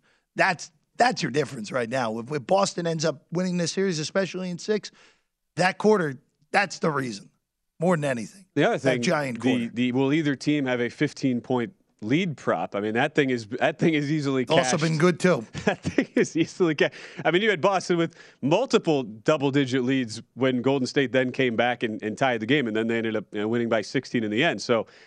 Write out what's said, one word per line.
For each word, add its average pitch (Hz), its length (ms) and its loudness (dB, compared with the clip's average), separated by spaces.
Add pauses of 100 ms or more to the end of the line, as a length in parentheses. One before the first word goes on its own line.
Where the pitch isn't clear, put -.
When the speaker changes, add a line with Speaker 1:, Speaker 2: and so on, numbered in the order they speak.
(360)
Speaker 1:
That's, 175 340 0 (260)
that's 233 280 2
your 120 80 -4
difference 147 400 -4
right 120 180 -2
now. 117 300 -2
If, 120 100 -10
if 139 160 -6
Boston 185 400 0
ends 160 180 -2
up 147 280 -4
winning 180 240 -2
this 170 160 -2
series, 190 260 -2
especially 185 500 -4
in 175 100 -8
six, - 340 -4 (640)
that 185 200 2
quarter, 185 380 2 (380)
that's 196 260 2
the 170 120 0
reason 131 380 -4 (520)
more 175 160 4
than 147 80 0
anything. 120 400 -4 (100)
Speaker 2:
The 147 100 4
other 214 140 2
Speaker 1:
That 131 140 2
Speaker 2:
thing, 123 100 0
Speaker 1:
giant 131 380 -2
Speaker 2:
the, 127 180 2
Speaker 1:
quarter. 117 160 -4
Speaker 2:
the, 123 180 0
will 135 200 2
either 147 240 0
team 147 300 -2
have 123 140 0
a 120 80 0
fifteen 131 520 -2
point 120 320 -2 (280)
lead 147 360 -2
prop? 92 380 -2
I 101 60 -2
mean, 107 140 -2
that 143 200 0
thing 139 160 2
is, 117 160 -2
that 131 320 -2
thing 160 160 2
is 147 160 0
easily 139 320 0
Speaker 1:
It's 120 80 -4
also 131 220 2
Speaker 2:
cashed. 151 100 0
Speaker 1:
been 160 160 0
good, 175 220 2
too. 180 340 2
Speaker 2:
<laughs> - 120 -8
That 196 140 0
thing - 360 -2
is - 200 2
easily 160 380 0
ca-, 151 160 2 (340)
I 160 60 2
mean, 180 120 2
you 226 80 2
had 185 100 0
Boston 180 360 2
with 165 200 0 (240)
multiple 165 640 2
double-digit 131 800 0
leads 123 360 -2 (140)
when 127 280 0
Golden 135 240 0
State 131 260 0
then 127 180 2
came 123 240 0
back 120 300 0
and, 107 180 -4
and 104 160 -4
tied 127 220 0
the 110 60 -6
game, 135 200 2
and 107 100 -2
then 113 120 0
they 117 100 0
ended 113 160 -2
up, 107 160 -4
you 104 80 -8
know, 104 80 -2
winning 117 220 0
by 110 140 2
sixteen 123 420 -2
in 104 80 -2
the 117 100 2
end. 139 180 0
So, 117 280 0 (180)